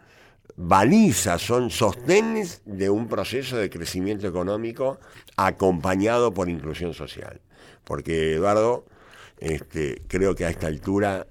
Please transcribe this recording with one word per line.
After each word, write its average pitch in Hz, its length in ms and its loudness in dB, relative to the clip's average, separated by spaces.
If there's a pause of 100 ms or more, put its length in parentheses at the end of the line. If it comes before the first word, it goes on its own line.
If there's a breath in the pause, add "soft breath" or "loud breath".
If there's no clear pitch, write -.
(560 soft breath)
balizas, 98 840 4
son 120 300 0
sostenes 180 960 0
de 104 240 0
un 120 180 0
proceso 127 480 -4
de 101 140 -2
crecimiento 92 580 -4
económico 110 720 -4 (360 loud breath)
acompañado 95 960 2
por 90 160 -2
inclusión 78 420 -6
social. - 480 -14 (420 loud breath)
Porque, 78 520 -2
Eduardo, 107 500 2 (540 loud breath)
este, 76 680 -6
creo 95 280 2
que 87 100 -4
a 85 60 0
esta 85 160 -4
altura 95 640 -2